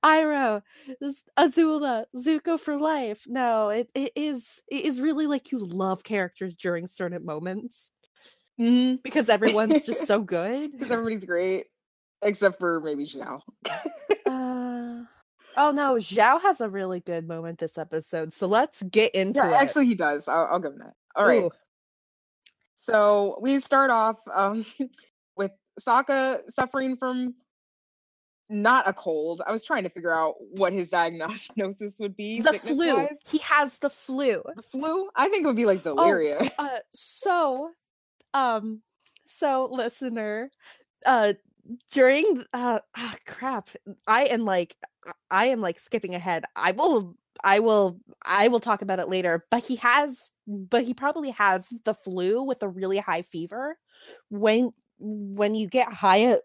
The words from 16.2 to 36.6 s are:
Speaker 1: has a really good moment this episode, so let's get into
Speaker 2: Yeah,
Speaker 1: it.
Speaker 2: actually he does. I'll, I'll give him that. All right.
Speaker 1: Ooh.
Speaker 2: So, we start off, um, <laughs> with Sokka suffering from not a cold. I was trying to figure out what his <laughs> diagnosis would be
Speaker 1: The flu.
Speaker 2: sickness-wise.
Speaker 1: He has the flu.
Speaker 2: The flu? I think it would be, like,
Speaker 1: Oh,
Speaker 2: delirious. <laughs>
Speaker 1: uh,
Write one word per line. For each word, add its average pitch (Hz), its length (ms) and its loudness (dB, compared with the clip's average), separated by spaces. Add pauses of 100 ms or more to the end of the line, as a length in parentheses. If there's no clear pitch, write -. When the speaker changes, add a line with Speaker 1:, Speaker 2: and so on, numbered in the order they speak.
Speaker 1:
has 370 180 2
a 226 80 -4
really 190 320 -6
good 170 260 -6
moment 165 320 -10
this 165 200 -6
episode, 160 520 -6
so - 160 -2
let's 220 360 2
get 214 320 2
into 190 260 2
Speaker 2:
Yeah, 214 120 4
Speaker 1:
it. 269 100 6
Speaker 2:
actually 277 240 4
he 233 80 4
does. 147 340 -2
I'll, 156 240 2
I'll 175 60 2
give 156 140 -6
him - 80 -20
that. - 120 -20 (240)
All 202 100 4
right. 220 180 6
Speaker 1:
Ooh. 165 60 0 (1200)
Speaker 2:
So, 208 680 2
we 269 200 0
start 269 300 4
off, 220 260 2 (160)
um, 208 340 0 (340)
<laughs> - 360 -20
with 196 140 -4 (300)
Sokka 262 600 0 (120)
suffering 262 460 -2
from 254 360 -4 (1160)
not 214 380 4
a 190 40 -2
cold. 165 540 -4
I 202 60 -4
was 220 120 -6
trying 254 200 -2
to 180 60 -4
figure 170 240 -2
out 160 200 0 (220)
what 190 180 2
his 180 160 -4
<laughs> - 0 -
diagnosis 190 1080 -4
would 202 160 -8
be 214 240 -8
Speaker 1:
The 302 120 2
flu. 311 320 -2
Speaker 2:
sickness-wise. 294 340 0 (120)
Speaker 1:
He 311 80 -2
has 294 400 2
the 285 120 -2
flu. 262 520 -2 (140)
Speaker 2:
The - 60 -20
flu? 320 540 -6
I 277 120 2
think 392 160 -2
it - 20 2
would 262 100 2
be, 233 100 2
like, 208 200 2
Speaker 1:
Oh, 156 100 -4
Speaker 2:
delirious. 277 580 2
<laughs> - 40 -12
Speaker 1:
uh, 277 200 -6 (140)